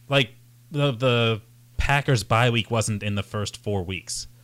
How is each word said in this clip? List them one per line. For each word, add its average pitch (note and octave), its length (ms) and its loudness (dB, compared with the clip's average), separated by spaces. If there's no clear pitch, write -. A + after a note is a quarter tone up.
like, C#3 220 2
the, C#3+ 180 0
the A#2 500 2
Packers' C#3 480 2
bye A#2+ 260 4
week A#2 200 -2
wasn't G#2+ 340 -2
in G2+ 100 -2
the G#2 80 -2
first - 360 -8
four G2 260 -4
weeks. - 420 -8